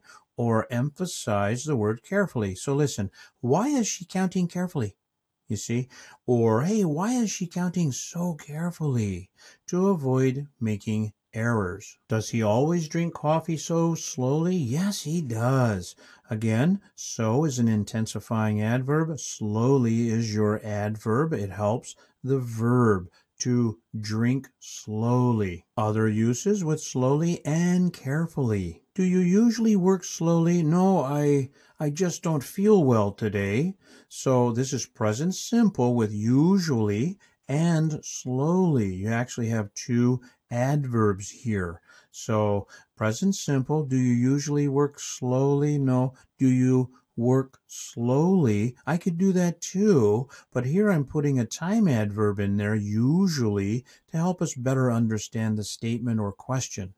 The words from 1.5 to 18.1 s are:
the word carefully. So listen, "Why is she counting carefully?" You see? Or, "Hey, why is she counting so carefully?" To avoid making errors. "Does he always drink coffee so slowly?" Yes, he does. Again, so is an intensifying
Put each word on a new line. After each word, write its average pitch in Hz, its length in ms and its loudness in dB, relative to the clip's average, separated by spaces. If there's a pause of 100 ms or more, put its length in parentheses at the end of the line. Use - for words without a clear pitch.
the 151 120 -2
word 107 260 -2
carefully. 127 520 -4
So 139 200 -4
listen, 135 360 -2 (300)
"Why 160 280 2
is 262 180 0
she - 180 -6
counting 185 440 -2
carefully?" 175 480 -4 (520)
You 107 80 -4
see? 123 320 -4 (380)
Or, 113 360 2
"Hey, 202 220 0
why 175 300 -2
is 233 160 0
she - 160 -8
counting 175 460 -2
so 175 420 -6
carefully?" 143 960 -4 (380)
To 180 200 0
avoid 131 600 0 (120)
making 107 540 -4 (180)
errors. 110 680 -4 (100)
"Does 110 220 -2
he 117 120 0
always 147 440 2
drink 170 280 -4
coffee 160 420 -2
so 165 380 -2
slowly?" 156 600 -2
Yes, 170 460 -2
he 165 200 -4
does. 117 720 0 (340)
Again, 113 520 0 (140)
so 120 520 -2
is 127 120 -2
an 117 100 4
intensifying 107 920 -2